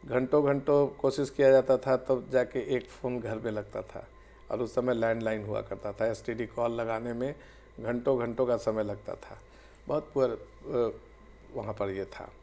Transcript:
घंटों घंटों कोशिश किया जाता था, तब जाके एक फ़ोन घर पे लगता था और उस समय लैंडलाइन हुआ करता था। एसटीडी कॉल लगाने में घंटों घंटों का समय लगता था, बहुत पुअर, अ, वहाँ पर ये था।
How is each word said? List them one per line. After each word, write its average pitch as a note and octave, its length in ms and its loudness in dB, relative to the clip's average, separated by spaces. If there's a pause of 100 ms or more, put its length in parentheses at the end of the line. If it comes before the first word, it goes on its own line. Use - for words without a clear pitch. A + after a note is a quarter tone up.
घंटों C3+ 400 4
घंटों C#3+ 420 4
कोशिश C3+ 420 0
किया C3+ 220 6
जाता C3 260 8
था, C3 200 2
तब B2+ 340 -2
जाके B2+ 440 0
एक A#2+ 140 -4
फ़ोन B2 300 -6
घर A2 180 -6
पे A2+ 140 -4
लगता G#2 300 -8
था - 260 -14 (440)
और A2 100 -4
उस A2+ 140 -6
समय B2 180 2
लैंडलाइन A2+ 520 0
हुआ G#2+ 160 -4
करता G2+ 320 -10
था। A2 140 0
एसटीडी A2+ 380 -4
कॉल A#2 260 -4
लगाने A#2 420 -4
में C3 220 -4 (440)
घंटों A#2+ 400 0
घंटों A#2 260 0
का A#2+ 120 2
समय A2 260 -2
लगता G#2 320 -6
था, - 240 -18 (480)
बहुत D3+ 260 -4
पुअर, C3 160 2
अ, - 680 -4 (560)
वहाँ G#2+ 200 -6
पर G2+ 160 -4
ये F#2+ 160 -4
था। - 260 -16 (120)